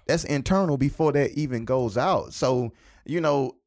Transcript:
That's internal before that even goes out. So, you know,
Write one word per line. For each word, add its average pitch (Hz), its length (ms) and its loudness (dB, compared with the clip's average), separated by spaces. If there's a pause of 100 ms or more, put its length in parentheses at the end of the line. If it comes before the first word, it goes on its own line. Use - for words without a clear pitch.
That's 165 180 0
internal 147 520 0
before 139 360 2
that 143 180 2
even 127 340 -4
goes 120 320 0
out. 151 360 0
So, 127 400 0 (320)
you 165 160 -4
know, 143 340 0 (120)